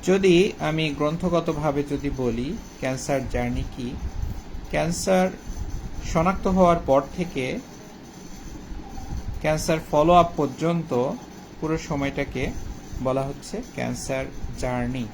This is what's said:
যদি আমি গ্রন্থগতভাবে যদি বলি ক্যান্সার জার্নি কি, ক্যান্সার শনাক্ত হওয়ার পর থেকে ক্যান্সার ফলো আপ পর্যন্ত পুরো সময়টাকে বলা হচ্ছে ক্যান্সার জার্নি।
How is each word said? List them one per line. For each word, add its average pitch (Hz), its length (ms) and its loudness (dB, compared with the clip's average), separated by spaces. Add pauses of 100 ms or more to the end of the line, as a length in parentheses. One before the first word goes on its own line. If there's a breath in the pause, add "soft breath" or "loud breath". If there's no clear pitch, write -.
যদি 190 540 6
আমি 156 300 0
গ্রন্থগতভাবে 151 920 0
যদি 143 340 -2
বলি 123 400 -2 (220)
ক্যান্সার 131 500 -2
জার্নি 123 340 -2 (140)
কি, 127 180 -6 (760)
ক্যান্সার 185 600 2 (840)
শনাক্ত 185 340 2
হওয়ার 180 380 8
পর 135 160 6 (160)
থেকে 160 420 -2 (1800)
ক্যান্সার 156 360 2 (140)
ফলো 156 220 8
আপ 170 240 8
পর্যন্ত 147 760 0 (500)
পুরো 160 160 0
সময়টাকে 139 760 -2 (520)
বলা 131 180 2
হচ্ছে 143 400 -6 (120)
ক্যান্সার 123 520 -4 (340)
জার্নি। 123 540 -2